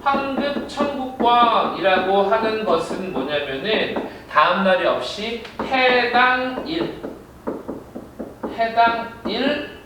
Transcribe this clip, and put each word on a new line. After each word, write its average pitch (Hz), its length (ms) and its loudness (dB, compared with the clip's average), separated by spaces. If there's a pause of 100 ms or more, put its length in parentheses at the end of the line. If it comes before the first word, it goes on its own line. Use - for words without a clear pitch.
환급 277 640 0
청구권이라고 233 1500 2
하는 220 420 0
것은 190 460 -2
뭐냐면은 139 960 -2 (220)
다음 180 320 4
날이 180 220 4
없이 220 580 -2 (200)
해당 254 1040 2
일, 330 340 -4 (1500)
해당 233 560 2 (140)
일부터예요. 277 500 -2 (100)